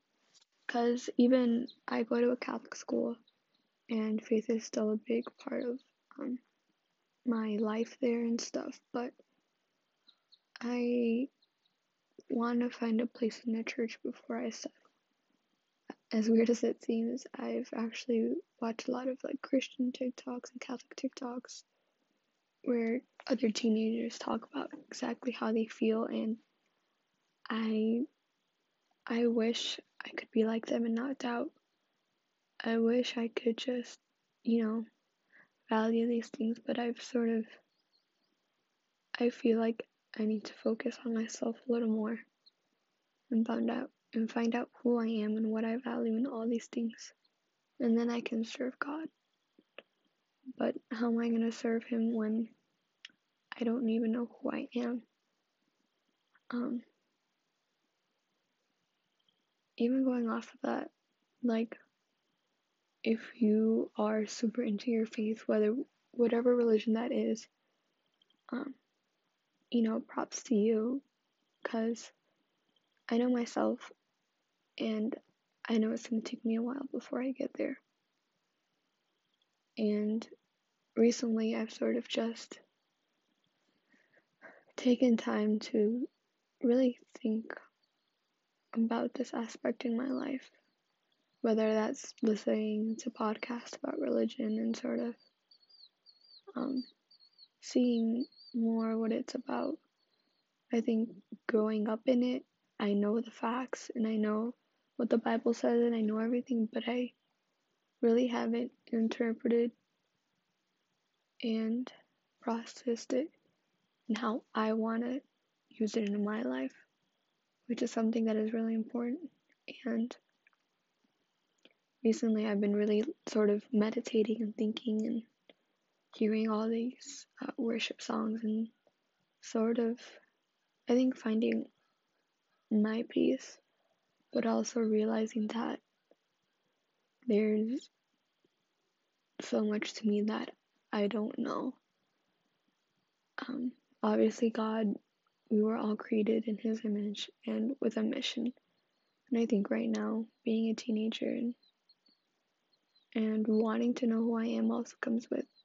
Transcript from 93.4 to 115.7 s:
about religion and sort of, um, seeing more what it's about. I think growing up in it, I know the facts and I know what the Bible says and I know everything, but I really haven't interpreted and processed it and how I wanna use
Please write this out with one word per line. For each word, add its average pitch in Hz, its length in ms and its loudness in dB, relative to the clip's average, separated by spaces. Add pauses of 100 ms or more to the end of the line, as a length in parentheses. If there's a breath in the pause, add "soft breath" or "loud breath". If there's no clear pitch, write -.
about - 220 -6
religion 226 600 0
and 226 180 -2
sort 240 240 -4
of, 240 160 -4 (1400)
um, 254 300 -4 (760)
seeing 240 680 2 (280)
more 226 440 0
what 226 140 0
it's 247 220 -4
about. 254 440 -4 (920)
I 233 80 2
think 226 300 0 (360)
growing 214 420 2
up 220 180 -4
in 247 160 4
it, 247 220 -2 (340)
I 208 140 2
know 208 280 2
the 233 100 -6
facts 240 640 -6
and 226 120 0
I 220 100 0
know 214 380 0 (420)
what 233 120 0
the 233 100 4
Bible 233 360 0
says 240 280 2
and 233 120 4
I 226 60 0
know 214 180 0
everything, 233 540 0
but 226 140 -4
I 247 260 -2 (880)
really 240 260 4
haven't 233 460 -2 (160)
interpreted 233 840 2 (1700)
and 226 480 -2 (500)
processed 233 720 -4
it 269 180 0 (760)
and 214 100 2
how 233 240 -2 (120)
I 220 200 2
wanna 226 460 -2 (480)
use - 280 -2